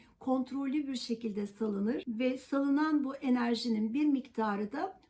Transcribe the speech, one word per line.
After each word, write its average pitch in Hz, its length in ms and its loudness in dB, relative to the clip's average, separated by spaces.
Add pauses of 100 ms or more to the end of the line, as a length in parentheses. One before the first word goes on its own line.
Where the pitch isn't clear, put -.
(200)
kontrollü 269 680 0
bir 262 80 -6
şekilde 220 520 -4
salınır 214 600 -2
ve 254 300 0
salınan 277 640 2
bu 269 120 -4
enerjinin 240 800 0
bir 294 120 2
miktarı 220 640 0
da 349 280 -6 (100)